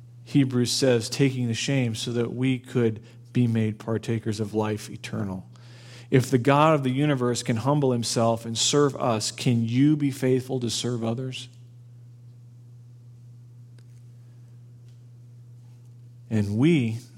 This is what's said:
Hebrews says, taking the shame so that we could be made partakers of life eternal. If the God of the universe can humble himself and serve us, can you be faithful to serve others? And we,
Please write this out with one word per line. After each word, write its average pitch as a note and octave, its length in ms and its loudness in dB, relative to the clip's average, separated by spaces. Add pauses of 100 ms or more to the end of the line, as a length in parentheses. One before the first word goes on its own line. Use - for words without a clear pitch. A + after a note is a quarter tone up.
(240)
Hebrews B2 480 2
says, A#2+ 380 2
taking B2+ 380 0
the A#2 60 -2
shame B2+ 400 0
so A#2 200 -6
that A#2+ 200 -2
we B2+ 240 0
could A#2 440 -2 (320)
be B2 140 4
made A2 320 0
partakers A2 600 -4
of G#2+ 140 -6
life G#2+ 360 -2
eternal. G2 560 -8 (640)
If C3 180 4
the C3+ 80 4
God C#3+ 380 4
of C#3 80 0
the B2+ 80 0
universe B2+ 500 0
can A#2+ 160 -2
humble C#3 340 0
himself A#2 540 0
and A2+ 100 -8
serve C#3+ 400 2
us, A#2+ 360 -2
can A#2 360 0
you C#3 300 4
be C#3+ 140 -2
faithful B2+ 480 -2
to A#2+ 100 -4
serve A#2+ 340 -4
others? B2+ 460 -6 (4000)
And G#2 280 0
we, B2 420 2 (180)